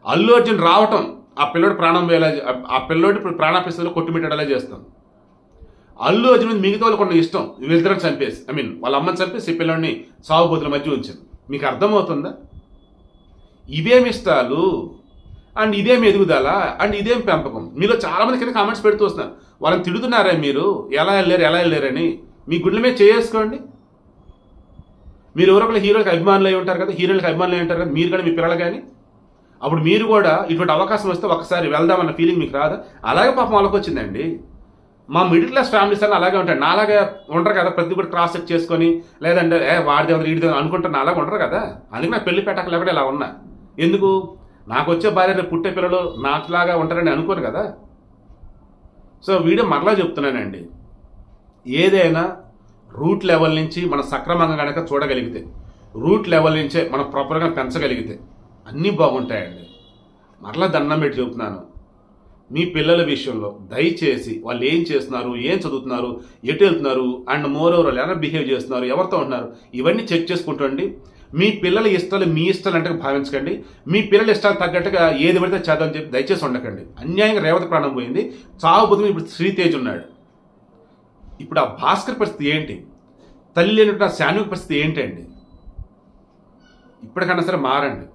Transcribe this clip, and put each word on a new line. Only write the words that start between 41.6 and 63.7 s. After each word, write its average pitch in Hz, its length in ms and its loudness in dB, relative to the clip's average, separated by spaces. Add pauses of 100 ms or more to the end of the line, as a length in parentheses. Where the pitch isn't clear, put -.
అందుకే 143 180 -4
నా 233 60 -2
పెళ్లి 180 240 0
పెట్టక 185 280 -4
లేకుండా 175 220 0
ఇలా 147 120 0
ఉన్నా. 135 300 -4 (460)
ఎందుకు? 190 580 2 (300)
నాకు 147 240 -2
వచ్చే 170 180 2
భార్య 185 240 2
రేపు 185 160 -2
పుట్టే 170 200 -2
పిల్లలు 180 520 -2
నాకులాగా 170 560 0
ఉంటారని 165 340 0
అనుకోను 165 300 -2
కదా. 143 320 -4 (1600)
So 185 140 2
వీడియో 165 220 4
మరలా 165 260 0
చెప్తున్నానండి, 127 760 -2 (1000)
ఏదైనా 170 720 2 (540)
రూట్ 190 340 -2
లెవెల్ 160 300 4
నుంచి 165 340 -4
మనం 139 140 -2
సక్రమంగా 160 520 0
కనుక 147 380 -4
చూడగలిగితే, 127 520 -2 (500)
రూట్ 175 340 0
లెవెల్ 156 260 4
నుంచే 156 340 -2
మనం 139 240 -4
ప్రాపర్గా 156 360 -2
పెంచగలిగితే 127 720 -4 (480)
అన్నీ 165 220 -2
బాగుంటాయండి. 117 760 -2 (760)
మరలా 139 260 -4
దండం 151 320 0
పెట్టి 139 200 -2
చెబుతున్నాను, 107 420 -6 (880)
మీ 165 140 -2
పిల్లల 165 380 2
విషయంలో 117 580 -6
దయచేసి 127 840 -2